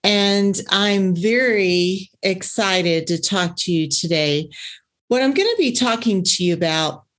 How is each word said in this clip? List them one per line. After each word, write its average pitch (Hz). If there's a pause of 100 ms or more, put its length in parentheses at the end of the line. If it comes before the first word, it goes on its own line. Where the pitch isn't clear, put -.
and 202
I'm 196
very 190 (120)
excited 185
to 170
talk 175
to 180
you 156
today. 151 (580)
What 247
I'm 269
gonna 415
be 285
talking 233
to -
you 175
about 160 (140)